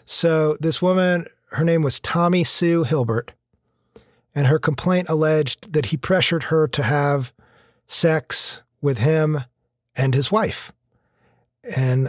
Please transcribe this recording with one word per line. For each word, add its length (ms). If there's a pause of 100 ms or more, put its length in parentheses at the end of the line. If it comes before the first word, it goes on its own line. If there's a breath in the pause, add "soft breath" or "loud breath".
So 540
this 220
woman, 440 (260)
her 140
name 160
was 180
Tommy 440
Sue 400
Hilbert, 500 (1000 soft breath)
and 140
her 120
complaint 500
alleged 640
that 140
he 100
pressured 460
her 260
to 140
have 500 (520 soft breath)
sex 760 (200)
with 180
him 440 (520)
and 180
his 180
wife 400 (1040)
in 340